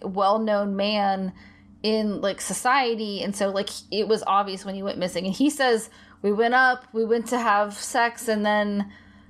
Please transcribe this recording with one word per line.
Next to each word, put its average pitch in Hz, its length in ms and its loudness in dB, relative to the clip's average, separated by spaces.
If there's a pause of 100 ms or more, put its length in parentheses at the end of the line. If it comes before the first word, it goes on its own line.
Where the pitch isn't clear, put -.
well-known 202 720 0
man 196 560 0 (500)
in, 214 380 0
like, 196 200 -2
society, 226 840 0
and 196 120 -4
so, 196 160 0
like, 196 200 -2 (200)
it 202 160 0
was 214 220 2
obvious 190 360 0
when 196 120 -8
he 196 60 -8
went 196 160 -6
missing. 180 280 -2
And 190 80 -2
he 277 160 2
says, 247 400 0 (320)
"We 202 100 2
went 233 220 2
up, 254 380 4
we 226 120 -2
went 226 240 0
to 247 100 0
have 208 360 2
sex, 233 540 -2
and 214 180 0
then 208 460 0 (380)